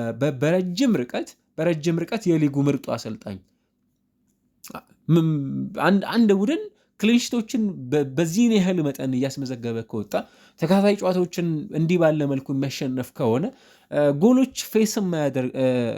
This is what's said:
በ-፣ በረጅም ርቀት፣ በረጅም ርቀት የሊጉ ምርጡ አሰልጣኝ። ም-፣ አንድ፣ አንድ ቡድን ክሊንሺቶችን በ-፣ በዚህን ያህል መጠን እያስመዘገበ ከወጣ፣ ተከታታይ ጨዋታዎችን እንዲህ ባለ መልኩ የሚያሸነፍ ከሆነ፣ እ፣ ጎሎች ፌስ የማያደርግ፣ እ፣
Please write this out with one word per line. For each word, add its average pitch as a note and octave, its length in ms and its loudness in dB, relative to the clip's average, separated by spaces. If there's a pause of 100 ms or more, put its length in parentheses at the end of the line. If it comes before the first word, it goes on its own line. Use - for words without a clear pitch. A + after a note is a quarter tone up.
(120)
በ-፣ C3+ 220 -2
በረጅም F3+ 640 0
ርቀት፣ B2+ 340 -6 (240)
በረጅም D#3+ 440 0
ርቀት F#3+ 260 -4
የሊጉ D3+ 380 2
ምርጡ C#3 280 0
አሰልጣኝ። A2 480 -8 (1700)
ም-፣ E3 180 4 (520)
አንድ፣ F#3 280 2
አንድ A3 260 2
ቡድን G#3+ 300 0 (380)
ክሊንሺቶችን A#3+ 640 0 (240)
በ-፣ C#3+ 220 0
በዚህን F3 440 2
ያህል F#3 280 2
መጠን C#3 340 -2
እያስመዘገበ B2+ 720 -4
ከወጣ፣ G#2 280 -8 (480)
ተከታታይ G3 360 4
ጨዋታዎችን F3+ 500 -2 (280)
እንዲህ E3 240 2
ባለ D#3 280 4
መልኩ C3+ 220 -2
የሚያሸነፍ C3+ 640 -4
ከሆነ፣ B2+ 320 0 (460)
እ፣ D3 120 0 (140)
ጎሎች B3+ 400 4 (100)
ፌስ G#3+ 280 0
የማያደርግ፣ D3 600 -2
እ፣ C3 120 0 (320)